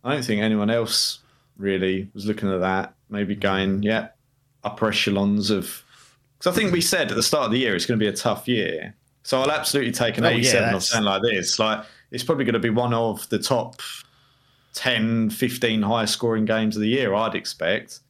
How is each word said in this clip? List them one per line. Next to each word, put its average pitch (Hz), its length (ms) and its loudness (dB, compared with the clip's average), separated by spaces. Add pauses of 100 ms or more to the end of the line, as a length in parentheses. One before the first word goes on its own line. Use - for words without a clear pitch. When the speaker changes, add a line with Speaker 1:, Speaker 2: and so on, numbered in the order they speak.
Speaker 1:
I 127 100 -2
don't 131 100 -2
think 104 180 0
anyone 110 280 2
else - 480 0 (400)
really 95 560 0
was 101 100 -10
looking 104 260 -2
at 92 100 0
that, 95 340 0 (160)
maybe 101 240 -2
going, 98 480 0
yeah, 110 260 0 (540)
upper - 260 -2
echelons 101 640 0
of, - 320 -2 (560)
'cause 180 160 0
I - 20 2
think 214 160 2
we 170 80 2
said 160 300 0
at 104 60 -2
the 113 60 0
start 143 240 2
of 107 40 -2
the 117 80 2
year 117 160 2
it's 85 100 -2
gonna 117 140 0
be 107 80 2
a 98 60 0
tough - 340 -2
year. 90 480 -2 (340)
So 131 140 2
I'll 143 80 2
absolutely 139 420 0
take 117 240 0
an 117 80 0
Speaker 2:
Oh, 117 60 6
yeah, 117 60 2
Speaker 1:
eighty-seven 117 340 4
or - 20 2
Speaker 2:
that's 95 160 -2
Speaker 1:
something 113 160 2
like 95 160 2
this. 104 380 0
Like, 107 260 0 (260)
it's 123 140 -8
probably 135 220 0
gonna - 120 2
be 117 120 0
one 117 240 2
of 113 340 -2
the 107 100 0
top - 440 -2 (920)
ten, 113 560 0
fifteen 117 540 0
highest 107 320 0
scoring 113 320 0
games 110 300 0
of 107 40 -4
the 110 80 0
year, 120 260 0
I'd 107 200 0
expect. - 760 -4